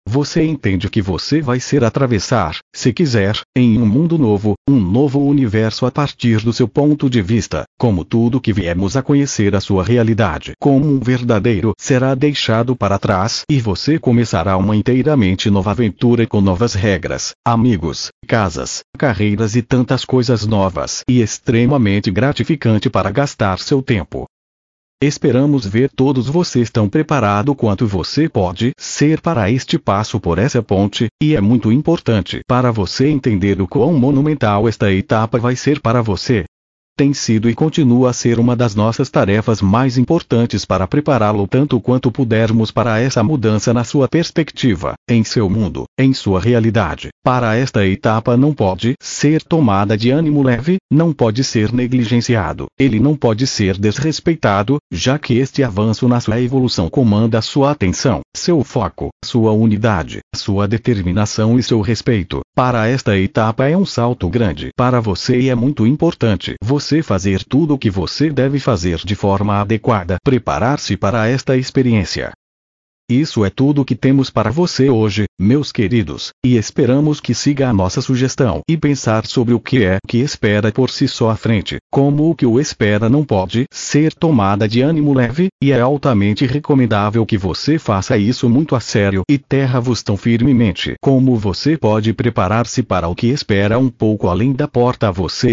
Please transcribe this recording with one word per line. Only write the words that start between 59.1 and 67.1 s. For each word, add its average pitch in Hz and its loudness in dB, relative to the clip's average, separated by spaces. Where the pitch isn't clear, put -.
sua 110 0
unidade, 110 0
sua 101 -2
determinação 107 0
e 120 0
seu 113 0
respeito. 101 -2
Para 120 0
esta 117 0
etapa 113 0
é 170 0
um 196 2
salto 120 -2
grande 101 -2
para 127 2
você 113 0
e 131 2
é 127 0
muito 117 0
importante 123 0
você 143 0
fazer 95 -2